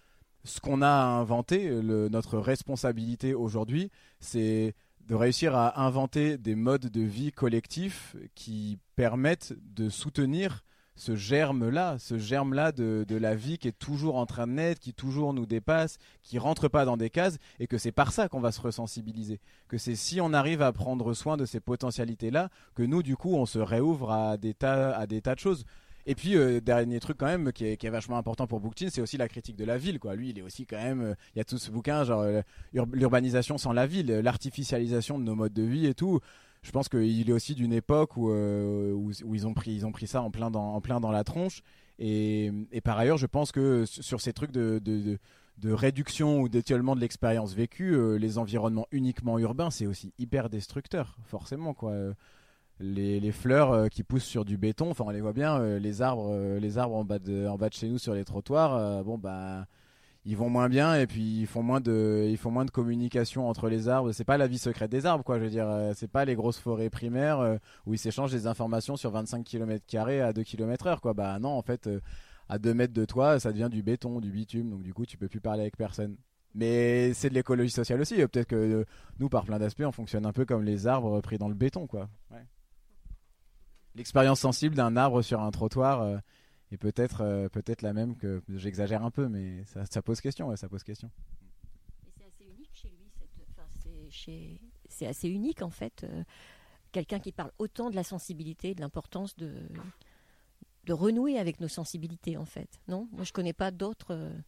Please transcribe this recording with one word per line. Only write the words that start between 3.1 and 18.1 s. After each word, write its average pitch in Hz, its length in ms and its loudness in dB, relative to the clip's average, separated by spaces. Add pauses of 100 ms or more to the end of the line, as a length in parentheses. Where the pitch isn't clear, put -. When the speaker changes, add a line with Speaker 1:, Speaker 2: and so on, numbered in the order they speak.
Speaker 1:
aujourd'hui, 117 560 -2 (280)
c'est 110 540 0 (320)
de 113 80 -2
réussir 123 420 4
à 123 280 4
inventer 135 560 2
des 110 160 0
modes 127 320 2
de 113 140 0
vie 113 300 -2
collectifs 139 840 -2 (180)
qui 104 460 -6 (160)
permettent 131 580 2 (220)
de 110 120 0
soutenir 147 760 -2 (320)
ce - 200 -4
germe-là, 135 840 2
ce - 180 -6
germe-là 135 540 0
de, 110 360 0
de 110 100 -2
la 110 180 2
vie 135 240 -4
qui - 80 -4
est 110 100 -4
toujours 147 380 -2
en 123 100 0
train 120 220 -4
de 120 60 -2
naître, 165 280 0
qui 131 140 -12
toujours 139 400 -2
nous 120 100 -2
dépasse, 156 540 0 (240)
qui 120 160 -4
rentre 151 300 2
pas 143 160 6
dans 120 120 2
des 113 140 0
cases, 170 260 2 (220)
et 123 80 -4
que 123 100 0
c'est 113 140 0
par 143 200 4